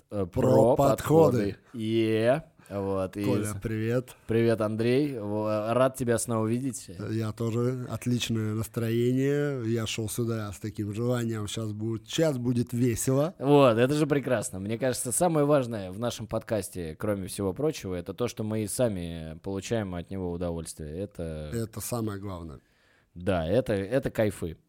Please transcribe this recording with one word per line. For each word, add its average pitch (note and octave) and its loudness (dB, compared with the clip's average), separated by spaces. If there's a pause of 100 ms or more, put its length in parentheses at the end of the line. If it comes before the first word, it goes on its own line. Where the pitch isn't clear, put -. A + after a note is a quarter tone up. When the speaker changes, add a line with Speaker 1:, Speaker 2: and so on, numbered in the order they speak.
(100)
Speaker 1:
э, G2+ -2
Speaker 2:
про B2+ 6
Speaker 1:
про - -2
Speaker 2:
подходы. C3+ 4
Speaker 1:
подходы. - -20 (160)
Е, A2+ 2 (260)
вот, G2 -2
и G#2 -2
Speaker 2:
Коля, A#2+ 0
Speaker 1:
с- G#2+ -6
Speaker 2:
привет. A2+ -2 (120)
Speaker 1:
Привет, A2+ 4
Андрей. A#2+ 0
Во-, G#2+ -2
рад B2+ 4
тебя A#2 2
снова A2 0
видеть. B2 -4 (200)
Speaker 2:
Я A2 -2
тоже. A#2+ -2
Отличное A2+ -2
настроение. B2+ 0 (100)
Я A2+ -2
шёл G#2+ -4
сюда A2+ -4
с - -14
таким G#2 -6
желанием. A#2 -2
Щас A2 -6
будет, A2 -6
щас D#3+ 2
будет A#2+ 0
весело. C3 2
Speaker 1:
Вот, C3+ 8
это C3 4
же D3+ 2
прекрасно. B2+ 0
Мне G#2 -4
кажется, B2+ -2
самое D#3+ 4
важное A#2 2
в F#2+ -12
нашем A2+ -4
подкасте, F#2+ -4
кроме G2+ -2
всего F#2+ -2
прочего, B2 -4
это F2 -6
то, A#2 -4
что - -8
мы G#2+ -2
и G2 -4
сами E2+ -4
получаем G2 -4
от E2+ -8
него F#2 -6
удовольствие. E2 -6
Это D#2+ -8
Speaker 2:
Это A2 -8
самое G#2+ -6
главное. E2+ -12 (540)
Speaker 1:
Да, F2 -2
это, A#2 0
это G#2 -2
кайфы. G2 -2 (120)